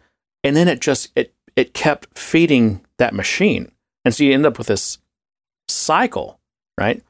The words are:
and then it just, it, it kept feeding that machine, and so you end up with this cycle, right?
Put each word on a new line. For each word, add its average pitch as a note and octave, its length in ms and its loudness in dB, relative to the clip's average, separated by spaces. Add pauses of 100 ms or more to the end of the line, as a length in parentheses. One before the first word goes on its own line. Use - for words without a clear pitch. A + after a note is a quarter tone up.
(440)
and C#3 100 0
then F3 140 4
it C3+ 120 -2
just, - 360 -2
it, - 160 -2 (240)
it C3 180 0
kept - 440 -4
feeding C3 640 2 (140)
that A#2+ 160 0
machine, - 580 -2 (320)
and A#2 100 0
so - 80 -2
you C#3 120 4
end C#3 120 2
up B2+ 120 0
with G#2+ 100 -10
this - 300 -4 (720)
cycle, - 720 -2 (400)
right? G#2+ 320 -2